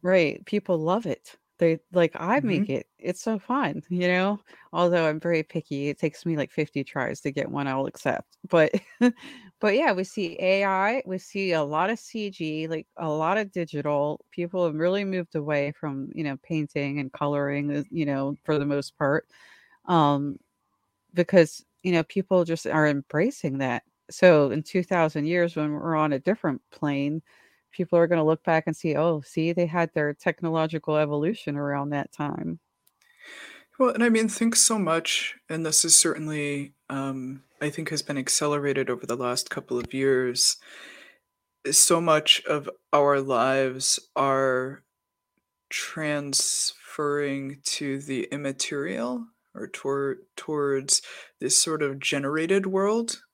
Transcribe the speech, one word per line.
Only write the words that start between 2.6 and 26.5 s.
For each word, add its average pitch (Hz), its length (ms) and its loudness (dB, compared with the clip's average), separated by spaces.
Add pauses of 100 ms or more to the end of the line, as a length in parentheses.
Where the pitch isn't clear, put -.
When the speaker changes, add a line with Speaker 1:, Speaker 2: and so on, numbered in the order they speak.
Speaker 1:
it. - 180 -4 (120)
It's - 220 -6
so 220 160 -2
fun, 202 520 -2
you 175 180 0
know? 190 320 0 (320)
Although 170 340 2
I'm 156 140 0
very 165 240 0
picky, 147 460 -6
it 143 100 -6
takes - 260 -4
me, 165 120 -2
like, 139 140 -4
fifty 147 340 -4
tries 135 360 -4
to 143 100 -4
get 139 200 -4
one 139 160 -4
I'll 135 180 -2
accept. - 520 -6 (120)
But, 160 220 4 (300)
<laughs> 240 580 -2
but 208 160 2
yeah, 294 160 4
we 190 140 -2
see 170 340 -6
A 190 240 2
I, 196 420 0
we 185 120 -6
see 190 340 -4
a 160 120 2
lot 156 260 0
of 226 100 -4
C 214 300 -8
G, 160 380 -6
like, 160 280 -6
a 165 140 -6
lot 160 280 0
of 202 140 -4
digital. 147 800 -4
People 175 340 -2
have 156 100 -2
really 180 280 0
moved 185 320 -6
away 147 380 -2
from, 139 420 -8
you 160 80 -4
know, 139 200 -4
painting 147 560 -4
and 135 120 -6
coloring, 143 640 -2
uh, 147 160 -4
you 160 140 -2
know, 139 400 -2
for 151 120 0
the 143 80 0
most 143 320 -4
part, 147 300 0 (580)
um, 143 540 4 (760)
because, 175 520 4 (180)
you 180 80 0
know, 165 120 4
people 185 420 2
just 165 220 -4
are 151 200 4
embracing 147 720 0
that. 127 260 -2 (260)
So 151 420 8
in 151 120 -2
two 180 200 -2
thousand 160 420 0
years, 170 320 0
when 151 160 -2
we're 160 240 -2
on 156 160 2
a 135 60 0
different 143 420 -2 (100)